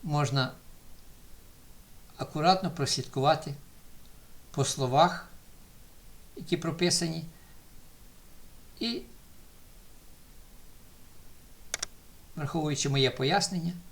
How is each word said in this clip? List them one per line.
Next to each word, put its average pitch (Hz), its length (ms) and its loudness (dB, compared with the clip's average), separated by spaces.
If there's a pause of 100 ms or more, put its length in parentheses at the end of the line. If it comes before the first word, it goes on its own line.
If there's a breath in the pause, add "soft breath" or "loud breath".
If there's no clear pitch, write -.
Можна 139 480 2 (1700)
акуратно 175 540 4
прослідкувати 143 840 2 (960)
по 139 140 4
словах, 139 640 4 (1040)
які 170 220 0
прописані, 165 680 2 (1500 loud breath)
і, 233 220 -2 (3250)
враховуючи 151 540 0
моє 135 220 8
пояснення 175 640 2 (180)